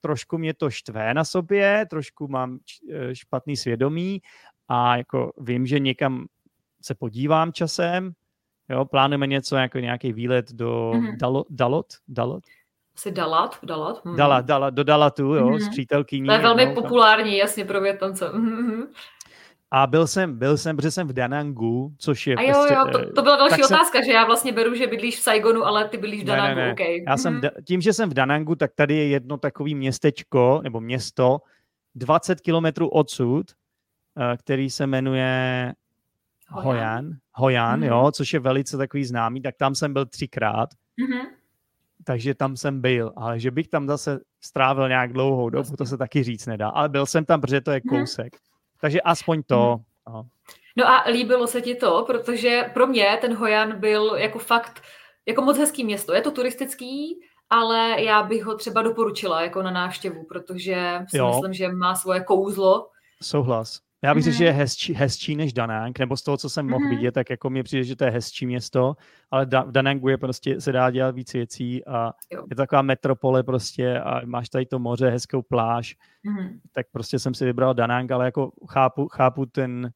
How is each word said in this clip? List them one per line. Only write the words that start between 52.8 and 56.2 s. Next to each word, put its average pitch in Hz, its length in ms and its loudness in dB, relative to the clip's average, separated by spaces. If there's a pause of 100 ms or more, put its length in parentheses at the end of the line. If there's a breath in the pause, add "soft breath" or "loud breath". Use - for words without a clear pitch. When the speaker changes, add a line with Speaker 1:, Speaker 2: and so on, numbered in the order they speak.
Speaker 2:
mě 220 340 4
ten 233 140 0
Hoi 214 200 2
An 214 240 0
byl 214 380 2
jako 220 220 -2
fakt, - 420 0 (440 loud breath)
jako 233 160 0
moc 269 160 4
hezký 285 260 0
město. 202 300 -4
Je 208 80 4